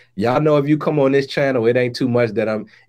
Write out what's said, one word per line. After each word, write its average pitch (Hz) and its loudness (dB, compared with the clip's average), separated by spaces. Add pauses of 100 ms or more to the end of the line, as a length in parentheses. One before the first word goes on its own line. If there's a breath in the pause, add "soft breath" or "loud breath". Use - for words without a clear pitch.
(160 loud breath)
Y'all 123 0
know 151 4
if 139 0
you 151 2
come 151 -2
on 135 2
this 139 2
channel, 131 0
it 123 2
ain't 123 -2
too 131 -2
much 120 0
that 107 -2
I'm, 107 -6 (240 soft breath)